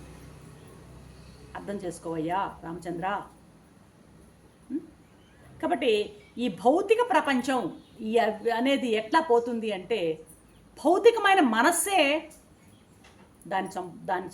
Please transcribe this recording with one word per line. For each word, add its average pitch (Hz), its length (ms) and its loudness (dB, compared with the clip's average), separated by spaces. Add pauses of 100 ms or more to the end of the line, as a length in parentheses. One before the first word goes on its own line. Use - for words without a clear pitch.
(1600)
అర్థం 180 180 -10
చేసుకోవయ్యా 170 800 -6 (100)
రామచంద్ర. 175 580 -6 (1500)
ఉం? 285 100 -6 (840)
కాబట్టి 240 540 0 (220)
ఈ 247 100 -2
భౌతిక 381 500 2 (120)
ప్రపంచం 254 640 0 (280)
ఈ 220 160 -2
అవ్-, 214 360 0
అనేది 254 360 0
ఎట్లా 220 320 0
పోతుంది 233 520 0
అంటే 185 480 -4 (640)
భౌతికమైన 403 560 6
మనస్సే 311 880 2 (1200)
దాన్ని 190 220 -4
చంప్-, 175 360 -12
దాన్ని 180 280 -4